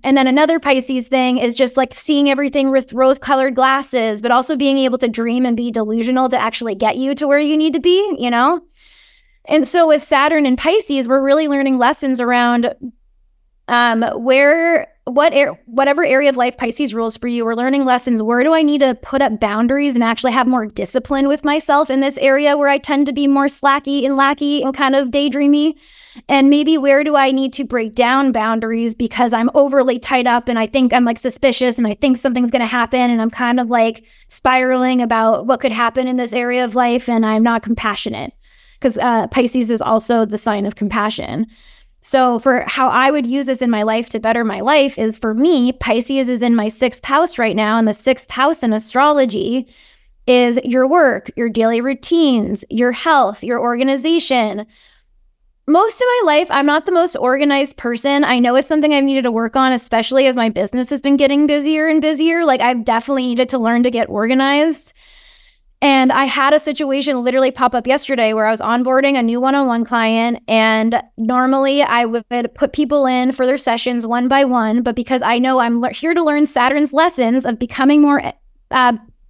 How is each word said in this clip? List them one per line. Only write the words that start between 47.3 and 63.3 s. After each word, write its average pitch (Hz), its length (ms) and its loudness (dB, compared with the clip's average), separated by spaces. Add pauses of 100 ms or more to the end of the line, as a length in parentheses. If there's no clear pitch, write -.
right 226 180 -2
now, 214 220 0
and 226 100 2
the 214 80 0
sixth - 360 -4
house 285 300 0
in 233 100 0
astrology 247 960 0 (600)
is 247 360 4
your 254 240 0
work, 269 480 2
your 233 140 -2
daily 226 320 0
routines, 262 880 0
your 247 220 0
health, 247 520 0
your 240 160 -4
organization. 247 1080 -2 (1000)
Most 381 280 2
of 508 100 -2 (160)
my - 0 - (160)
life, - 140 0
I'm 277 160 0
not 302 180 0
the 370 60 -4
most 349 240 0
organized 277 600 0
person. 277 480 -2
I 247 140 0
know 240 180 2
it's 262 120 2
something 302 260 2
I've 277 100 2
needed 269 200 0
to 240 80 0
work 226 240 -4
on, 262 160 2
especially 247 560 0
as 254 80 0
my 226 140 0
business 233 420 -4
has 285 100 -4
been 277 160 2
getting 285 300 2
busier 302 400 0
and 311 160 2
busier. 320 420 0
Like, 262 160 2
I've 240 240 0
definitely 254 400 -2
needed 247 240 -2